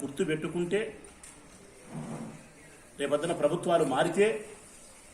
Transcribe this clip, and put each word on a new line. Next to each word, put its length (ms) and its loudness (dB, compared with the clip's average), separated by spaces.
గుర్తు 220 -4
పెట్టుకుంటే, 680 -2
రేపొద్దున 320 0
ప్రభుత్వాలు 520 2
మారితే 600 2